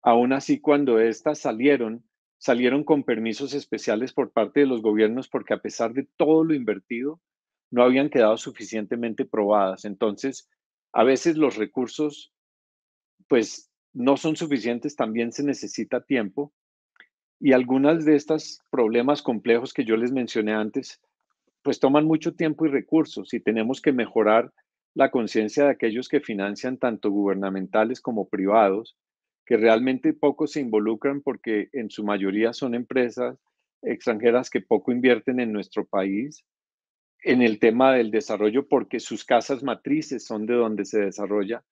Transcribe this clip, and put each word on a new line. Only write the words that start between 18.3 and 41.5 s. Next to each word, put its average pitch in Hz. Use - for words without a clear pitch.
problemas 123
complejos 117
que 135
yo 110
les 120
mencioné 113
antes, 107
pues, 135
toman 143
mucho 160
tiempo 160
y -
recursos, 139
y 113
tenemos 113
que 151
mejorar 113
la 135
conciencia 113
de 143
aquellos 120
que 147
financian, 104
tanto 110
gubernamentales 98
como 110
privados, 101
que 120
realmente 127
poco 151
se 151
involucran 113
porque 110
en 117
su 107
mayoría 104
son 120
empresas 123
extranjeras 117
que -
poco 107
invierten 123
en 117
nuestro 101
país, 101
en 127
el 110
tema 123
del 117
desarrollo, 107
porque 120
sus -
casas 123
matrices 135
son 110
de 120
donde 110
se 107
desarrolla. 101